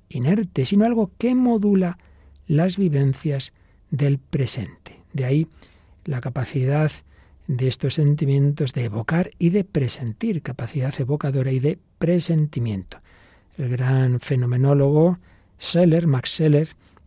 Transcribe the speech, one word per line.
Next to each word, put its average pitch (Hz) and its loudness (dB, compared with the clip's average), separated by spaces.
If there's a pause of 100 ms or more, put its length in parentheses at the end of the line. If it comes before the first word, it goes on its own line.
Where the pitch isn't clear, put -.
inertes, 143 -2
sino 202 4
algo 226 0
que 247 0
modula 202 2 (500)
las 175 0
vivencias 139 -2 (380)
del 139 0
presente. - -8 (120)
De 131 -4
ahí 147 0 (580)
la 127 -6
capacidad 135 -2 (560)
de 131 -2
estos - -4
sentimientos 143 0
de 120 -4
evocar 113 -2
y 170 2
de 190 0
presentir, 143 -4
capacidad 127 -6
evocadora 135 -2
y 131 0
de 151 -2 (200)
presentimiento. 151 0 (580)
El 127 -4
gran 127 0
fenomenólogo 139 2 (420)
Scheler, 170 4
Max 131 0
Scheler, 156 2 (320)